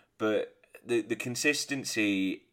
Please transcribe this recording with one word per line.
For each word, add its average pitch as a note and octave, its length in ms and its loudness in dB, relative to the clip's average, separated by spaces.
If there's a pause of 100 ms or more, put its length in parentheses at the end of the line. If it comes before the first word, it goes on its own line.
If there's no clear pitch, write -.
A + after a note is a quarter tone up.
(180)
but G#2+ 360 0 (320)
the, A#2 160 2
the A#2 140 -4
consistency A2+ 1400 0